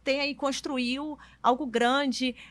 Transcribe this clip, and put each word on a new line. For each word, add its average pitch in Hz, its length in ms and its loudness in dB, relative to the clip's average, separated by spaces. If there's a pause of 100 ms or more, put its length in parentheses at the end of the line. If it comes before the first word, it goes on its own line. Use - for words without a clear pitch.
tem 277 160 0
aí, 285 160 -2
construiu 277 840 -4 (240)
algo 254 240 2
grande, 247 680 2 (160)